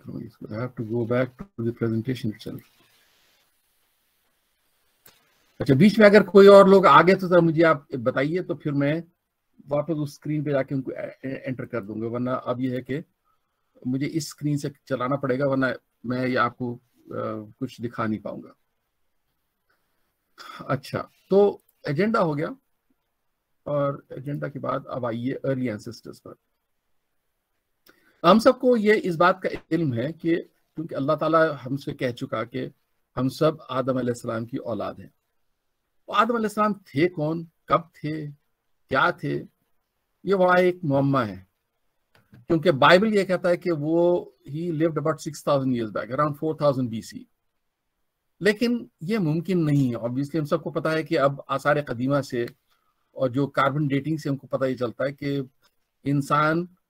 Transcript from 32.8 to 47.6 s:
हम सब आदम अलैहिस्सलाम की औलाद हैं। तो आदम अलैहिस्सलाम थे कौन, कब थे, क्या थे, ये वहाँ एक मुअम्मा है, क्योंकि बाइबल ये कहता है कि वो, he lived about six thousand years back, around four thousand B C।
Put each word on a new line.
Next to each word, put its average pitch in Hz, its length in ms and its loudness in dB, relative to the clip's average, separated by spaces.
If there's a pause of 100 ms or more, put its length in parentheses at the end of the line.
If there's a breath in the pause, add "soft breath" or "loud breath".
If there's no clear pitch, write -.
हम 127 120 0
सब 156 420 -2
आदम 127 280 -2
अलैहिस्सलाम 120 480 -6
की 135 100 -10
औलाद 101 440 -8
हैं। - 80 -20
तो - 1040 -20
आदम 220 220 2
अलैहिस्सलाम 214 400 0
थे 165 340 -2
कौन, 165 380 -4 (220)
कब 165 280 0
थे, 151 300 -8
क्या - 880 -4
थे, 143 220 -6 (920)
ये 190 100 0
वहाँ 180 240 4
एक 180 260 2
मुअम्मा 139 400 2
है, 92 220 -10 (880)
क्योंकि 165 360 0
बाइबल 170 440 6
ये 196 100 2
कहता 185 240 -2
है 175 80 2
कि 180 140 -4
वो, 170 640 0 (140)
he 160 240 -6
lived 156 260 -2
about 156 220 -4
six 151 260 -12
thousand 135 300 0
years 113 160 -4
back, 107 180 -8
around 147 280 -2
four 156 180 -4
thousand 135 340 0
B 110 120 -6
C। - 220 -18 (1160)